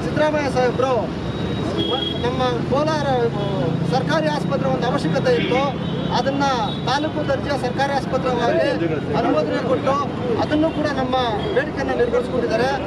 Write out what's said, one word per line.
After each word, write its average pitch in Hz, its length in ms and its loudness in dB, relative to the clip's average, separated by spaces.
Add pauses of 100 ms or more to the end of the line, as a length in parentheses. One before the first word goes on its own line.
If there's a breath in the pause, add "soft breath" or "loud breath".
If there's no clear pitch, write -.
ಸಿದ್ದರಾಮಯ್ಯ 302 540 2
ಸಾಹೇಬ್ರು 254 360 2 (1300)
ನಮ್ಮ 254 160 0 (280)
ಕೋಲಾರ 294 380 2 (840)
ಸರ್ಕಾರಿ 311 440 0
ಆಸ್ಪತ್ರೆ 269 400 0
ಒಂದು 247 140 0
ಅವಶ್ಯಕತೆ 277 500 2
ಇತ್ತು, 247 220 2 (560)
ಅದನ್ನ 277 260 0 (440)
ತಾಲೂಕು 302 320 0 (100)
ದರ್ಜೆಯ 277 340 0
ಸರ್ಕಾರಿ 262 340 0
ಆಸ್ಪತ್ರೆಯಾಗಿ 254 720 0 (500)
ಅನುಮೋದನೆ 302 400 2 (120)
ಕೊಟ್ಟು 262 240 2 (480)
ಅದನ್ನು 302 340 2
ಕೂಡ 302 100 -2 (140)
ನಮ್ಮ 247 140 0 (400)
ಬೇಡಿಕೆಯನ್ನ 269 360 -2 (100)
ನೆರವೇರಿಸಿಕೊಂಡಿದ್ದಾರೆ. 240 680 0 (180)